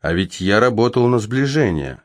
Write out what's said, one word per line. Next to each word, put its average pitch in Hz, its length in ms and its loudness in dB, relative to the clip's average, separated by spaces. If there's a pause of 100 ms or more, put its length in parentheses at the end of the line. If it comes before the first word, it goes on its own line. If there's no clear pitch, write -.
А 82 120 -4
ведь 90 280 -4
я 101 200 2
работал 120 480 2
на 123 100 2
сближение 110 880 -2